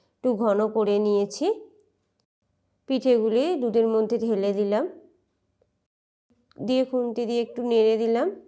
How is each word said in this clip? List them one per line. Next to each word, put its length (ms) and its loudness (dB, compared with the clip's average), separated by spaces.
একটু 260 -6
ঘন 240 2
করে 300 0
নিয়েছি। 480 0
পিঠেগুলি 560 2
দুধের 280 0
মধ্যে 300 0
ঢেলে 340 -2
দিলাম, 320 -2
দিয়ে 280 0
খুন্তি 420 -4
দিয়ে 160 -2
একটু 200 -10
নেড়ে 340 4
দিলাম। 300 0